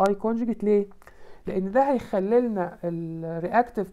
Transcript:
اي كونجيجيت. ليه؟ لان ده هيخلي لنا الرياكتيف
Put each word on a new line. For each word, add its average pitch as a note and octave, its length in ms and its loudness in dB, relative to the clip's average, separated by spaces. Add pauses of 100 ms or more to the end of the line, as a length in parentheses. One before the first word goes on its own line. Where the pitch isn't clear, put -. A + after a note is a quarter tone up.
اي G3+ 60 2
كونجيجيت. A3+ 500 -2
ليه؟ G#3 220 4 (600)
لان F#3+ 260 -2
ده C4+ 200 4
هيخلي A3 480 2
لنا G3 440 -2
الرياكتيف E3+ 1080 -2